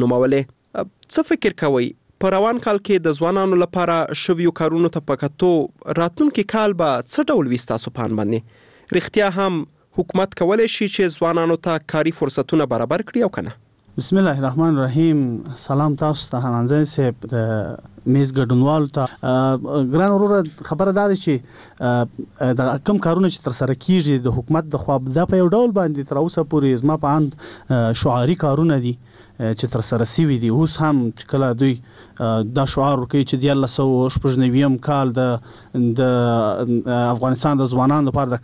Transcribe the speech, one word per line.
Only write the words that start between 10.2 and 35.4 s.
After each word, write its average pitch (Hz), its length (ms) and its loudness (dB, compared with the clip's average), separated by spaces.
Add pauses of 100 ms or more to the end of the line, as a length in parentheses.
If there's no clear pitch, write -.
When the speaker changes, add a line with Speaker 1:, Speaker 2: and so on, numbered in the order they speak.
Speaker 1:
کولی 208 340 2
شي 208 140 -2
چې 185 300 -2
ځوانانو 165 500 0
ته 160 260 -2
کاري 160 260 0
فرصتونه 143 540 0
برابر 131 360 -2
کړي 240 180 0
او - 80 -10
که 87 120 -6
نه؟ - 140 -18 (360)
Speaker 2:
بسم 180 200 2
الله 165 200 2
الرحمن 147 400 0
الرحیم. 147 440 2 (460)
سلام 147 340 2
تاسو 151 300 -2
ته، 123 100 -2
هنانځی 127 480 0
صاحب، 123 420 -2
د 123 60 0 (800)
میز 139 160 2
ګډونوالو 135 640 2
ته. 135 100 0 (240)
آه، 131 260 2 (380)
ګران 190 180 2
وروره، 196 560 0
خبره 190 300 0
دا 208 100 2
ده 196 140 2
چې، 139 180 0 (400)
آه، 123 800 -2
د 131 300 -2
کم 208 160 2
کارونه 175 220 2
چې - 200 -6
ترسره 131 260 -2
کیږي 143 520 0
د 120 100 0
حکومت 156 380 -2
د - 100 -4
خوا، 139 140 0 (180)
دا 170 160 2
په 185 80 4
یو 180 80 4
ډول 220 300 2
باندې 151 340 -2
تر 139 100 0
اوسه 165 220 0
پورې 139 380 2
زما 156 140 2
په 151 200 0
اند، 151 200 0
آه، - 560 -2 (100)
شعاري 127 420 2
کارونه 147 400 2
دي، 120 100 -2
آه، - 580 -8
چې 110 220 -4
ترسره 117 380 0
سوي 147 320 2
دي. 113 160 2
اوس 160 220 0
هم 147 200 2 (160)
چې - 140 -18
کله 131 300 0
دوی، 135 120 2 (460)
آه، 110 260 -2 (140)
دا 139 40 2 (100)
شعار 139 280 0
ورکوي 135 220 0
چې 131 180 -4
دیارلس 139 380 0
سوه 131 340 2
شپږ 131 300 0
نوي 131 420 2
کال 139 320 0
د، 123 180 0 (640)